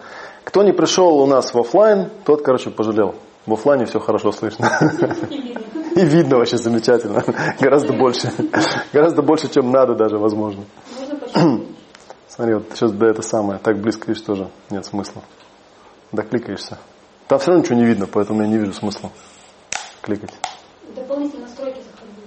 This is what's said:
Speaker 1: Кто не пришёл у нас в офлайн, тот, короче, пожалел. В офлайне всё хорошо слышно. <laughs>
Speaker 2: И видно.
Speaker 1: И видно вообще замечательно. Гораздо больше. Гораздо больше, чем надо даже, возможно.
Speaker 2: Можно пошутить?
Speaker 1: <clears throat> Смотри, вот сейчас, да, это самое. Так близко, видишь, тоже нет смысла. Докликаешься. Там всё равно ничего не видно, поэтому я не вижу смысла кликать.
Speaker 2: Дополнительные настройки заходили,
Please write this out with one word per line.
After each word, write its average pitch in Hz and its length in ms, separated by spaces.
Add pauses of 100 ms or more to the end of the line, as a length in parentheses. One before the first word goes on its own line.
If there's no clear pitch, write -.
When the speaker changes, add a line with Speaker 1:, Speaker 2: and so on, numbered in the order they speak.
(420)
Speaker 1:
Кто 196 220
не 190 80
пришёл 165 480
у 135 60
нас 131 280
в - 20
офлайн, 190 540 (140)
тот, 151 180
короче, 123 280
пожалел. 107 440 (320)
В 110 60
офлайне 131 320
всё 107 160
хорошо 104 320
слышно. 110 340
<laughs> - 640
Speaker 2:
И 277 100
видно. 233 220 (320)
Speaker 1:
И 339 100
видно 143 340
вообще 117 180
замечательно. 113 680 (380)
Гораздо 135 320
больше. 123 400 (600)
Гораздо 151 300
больше, 147 260
чем 127 220
надо 127 240
даже, 107 220
возможно. 104 480 (340)
Speaker 2:
Можно - 180
пошутить? 156 520 (300)
Speaker 1:
<clears throat> - 300
Смотри, 117 260
вот 107 180
сейчас, 117 200
да, 110 160
это 110 140
самое. 104 360
Так 107 200
близко, 107 280
видишь, 110 160
тоже 95 260 (220)
нет 98 160
смысла. - 360 (920)
Докликаешься. 104 640 (500)
Там 139 100
всё 165 120
равно 175 120
ничего 120 160
не 120 60
видно, 107 220
поэтому 107 360
я 107 60
не 110 100
вижу 101 140
смысла 101 380 (880)
кликать. 104 320 (640)
Speaker 2:
Дополнительные 262 520
настройки 262 340
заходили, 208 460